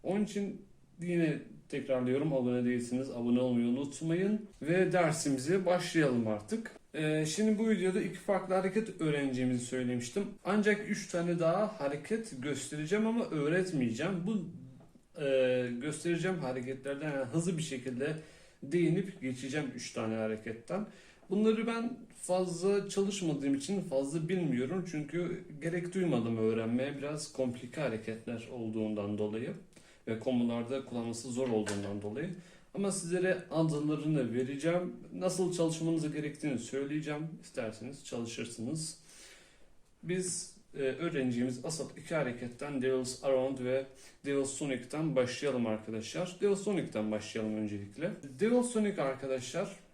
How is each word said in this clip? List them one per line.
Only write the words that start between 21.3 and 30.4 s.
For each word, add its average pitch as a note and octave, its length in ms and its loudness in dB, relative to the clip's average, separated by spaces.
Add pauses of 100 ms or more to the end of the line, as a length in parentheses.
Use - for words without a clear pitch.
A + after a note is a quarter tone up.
ben A#3 300 -2 (240)
fazla F#3 680 0
çalışmadığım D#3 680 0
için F#3+ 260 -2
fazla D3 480 0
bilmiyorum. E3 640 0
Çünkü D#3 520 -4 (180)
gerek F3 320 -2
duymadım B2 440 2
öğrenmeye. A2+ 600 2
Biraz D3 360 -6
komplike B2+ 480 -4
hareketler A#2 720 -4
olduğundan G#2+ 680 -2
dolayı A2 360 -2 (540)
ve A2+ 120 -2
konularda A#2+ 680 0